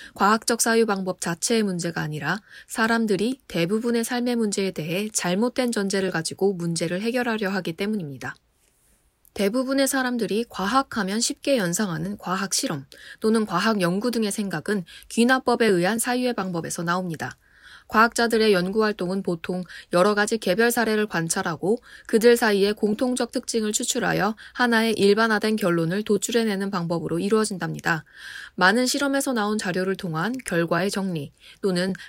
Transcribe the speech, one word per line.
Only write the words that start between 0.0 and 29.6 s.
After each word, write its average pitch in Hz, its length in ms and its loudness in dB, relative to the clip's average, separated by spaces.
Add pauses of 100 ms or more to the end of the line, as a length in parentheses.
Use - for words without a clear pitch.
과학적 220 460 2
사유 226 240 4
방법 190 360 -2
자체의 220 420 0
문제가 170 380 -2
아니라 156 400 -4 (260)
사람들이 226 800 0
대부분의 220 560 0
삶의 240 320 -2
문제에 202 380 -2
대해 175 400 -4
잘못된 240 580 0
전제를 196 400 0
가지고 190 440 -2
문제를 170 460 -2
해결하려 233 500 -2
하기 190 240 -4
때문입니다. 156 600 -6 (1000)
대부분의 262 540 0
사람들이 240 600 -2
과학하면 208 720 -2
쉽게 277 360 0
연상하는 180 640 -2
과학 190 340 -4
실험 156 320 -4 (360)
또는 220 260 2
과학 208 340 0
연구 185 300 0
등의 226 220 -2
생각은 196 520 -4 (240)
귀납법에 240 580 4
의한 196 340 2
사유의 247 340 0
방법에서 180 480 -4
나옵니다. 170 560 -4 (500)
과학자들의 226 640 4
연구 190 300 2
활동은 196 400 -2
보통 180 400 -4 (300)
여러 185 220 4
가지 208 240 0
개별 220 320 2
사례를 220 360 2
관찰하고 180 720 -2 (280)
그들 233 300 6
사이의 208 380 2
공통적 247 560 -2
특징을 220 420 -2
추출하여 202 600 -2 (200)
하나의 226 400 2
일반화된 214 600 2
결론을 175 460 0
도출해내는 208 680 0
방법으로 170 480 -2
이루어진답니다. 170 840 -2 (500)
많은 220 320 4
실험에서 277 460 0
나온 214 260 0
자료를 185 380 -2